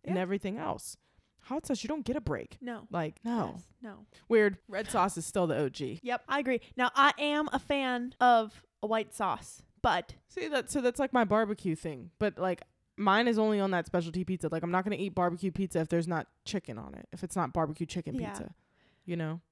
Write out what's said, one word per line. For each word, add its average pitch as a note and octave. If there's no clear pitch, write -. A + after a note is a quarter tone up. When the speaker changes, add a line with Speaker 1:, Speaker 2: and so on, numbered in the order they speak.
Speaker 1:
and F#3
Speaker 2:
Yeah. F3+
Speaker 1:
everything F#3+
else. -
Hot C#4
sauce, -
you A3
don't D4
get B3+
a C4+
break. -
Speaker 2:
No. A#3+
Speaker 1:
Like, D#3+
no. A3+
Speaker 2:
Yes, F3+
no. G#3
Speaker 1:
Weird. G#3
Red G#3
sauce G3+
is D#3+
still F3+
the C#3+
O C#3
G. C#3+
Speaker 2:
Yep, A#3+
I C#4
agree. B3
Now, B3
I C#4
am D4
a C4+
fan B3+
of A#3
a G#3+
white A3
sauce, -
but F3
Speaker 1:
See, F4
that, C#4
so C#4
that's, B3
like, C4+
my B3
barbecue G3+
thing, D#3
but, G#3
like, F3+
mine G#3
is A3+
only G#3+
on G3
that F3
specialty F3
pizza. E3+
Like, D#3+
I'm E3+
not F3+
gonna G#3
eat F#3
barbecue F3
pizza F#3
if D#3+
there's E3+
not E3
chicken B2+
on C#2
it, -
if F3+
it's F3
not E3
barbecue D#3+
chicken F#3
Speaker 2:
Yeah. A3+
Speaker 1:
pizza, -
you F3
know? E3